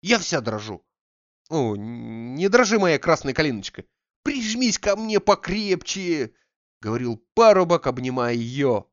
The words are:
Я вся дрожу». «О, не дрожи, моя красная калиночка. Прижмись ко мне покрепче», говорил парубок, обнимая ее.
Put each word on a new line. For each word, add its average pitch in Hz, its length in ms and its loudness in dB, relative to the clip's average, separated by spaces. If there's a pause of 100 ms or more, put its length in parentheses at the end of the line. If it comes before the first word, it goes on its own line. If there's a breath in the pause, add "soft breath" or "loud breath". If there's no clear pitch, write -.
Я 214 160 2
вся 170 220 -2
дрожу». 107 440 -8 (640)
«О, 120 280 -2
не 117 720 -6
дрожи, 220 300 4
моя 175 200 4
красная 139 360 0
калиночка. 123 500 -4 (380)
Прижмись 240 560 -2
ко 202 180 0
мне 214 240 0
покрепче», 185 1120 -2 (480)
говорил 117 440 -6 (100)
парубок, 185 520 6
обнимая 127 480 -2
ее. 120 580 -2